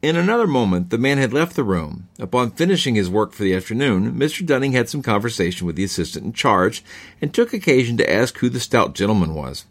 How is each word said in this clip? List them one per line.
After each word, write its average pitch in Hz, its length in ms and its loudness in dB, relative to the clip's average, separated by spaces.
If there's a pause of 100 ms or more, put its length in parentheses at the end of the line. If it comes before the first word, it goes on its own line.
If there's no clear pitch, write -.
In 156 160 2
another 214 300 2
moment, 95 420 2
the 117 80 0
man 135 200 2
had 131 140 2
left 160 240 0
the 147 80 0
room. 87 460 -4 (100)
Upon 117 320 -2
finishing 160 440 0
his 98 140 2
work 101 220 0
for - 120 -6
the 92 120 2
afternoon, 110 640 0
Mister 151 260 -2
Dunning 135 300 0
had 123 160 2
some 147 120 -6
conversation 104 640 -2
with 82 120 -4
the 95 80 0
assistant - 400 -6
in 113 80 -8
charge 104 500 2 (380)
and 151 120 -6
took 233 200 0
occasion 127 420 2
to - 180 2
ask 113 260 0
who 123 100 2
the 123 100 -4
stout 110 360 0
gentleman 95 380 2
was. 69 380 -8